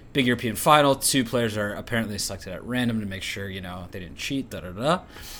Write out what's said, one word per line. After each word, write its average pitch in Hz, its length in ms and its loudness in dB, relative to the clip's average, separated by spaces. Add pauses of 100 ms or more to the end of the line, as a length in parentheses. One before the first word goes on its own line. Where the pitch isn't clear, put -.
(140)
big 135 140 4
European 117 280 2
final. 147 400 6
Two - 300 2
players 113 320 0
are 104 160 0
apparently 104 460 -2
selected 95 340 -6
at 85 100 -10
random 120 380 0
to 107 60 -6
make 95 160 -6
sure, 98 260 -6
you 95 100 -6
know, 90 320 -8
they 101 80 -10
didn't 85 180 -12
cheat, 135 340 -4
da, 101 100 -6
da, 90 100 -10
da. 139 280 0 (400)